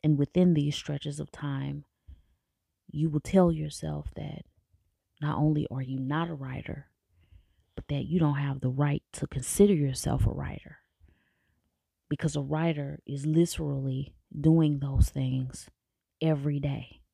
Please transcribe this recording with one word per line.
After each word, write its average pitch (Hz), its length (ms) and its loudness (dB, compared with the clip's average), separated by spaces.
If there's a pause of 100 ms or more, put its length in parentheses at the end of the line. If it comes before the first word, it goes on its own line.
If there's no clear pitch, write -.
And 151 120 6
within 175 380 4
these 147 220 0
stretches 147 420 -8
of 147 140 -12
time, 143 520 -6 (1040)
you 151 220 -2
will 147 80 0
tell 180 320 4
yourself 151 640 -6
that - 280 -10 (800)
not 147 180 -2
only 151 340 2
are 135 100 -6
you 131 160 -6
not 151 320 -2
a 165 40 -8
writer, 135 520 -10 (880)
but - 140 -12
that 143 160 -2
you 170 160 0
don't 147 160 4
have 139 240 -4
the 127 100 0
right 143 320 0 (120)
to - 120 -6
consider 196 480 4
yourself 135 500 0
a - 60 4
writer. - 480 -10 (1300)
Because 156 280 -2
a 143 60 -2
writer 147 600 -2
is 139 220 -6
literally 143 880 0 (260)
doing 156 380 6
those 139 300 2
things 131 600 -4 (540)
every 147 380 0
day 139 400 -6 (140)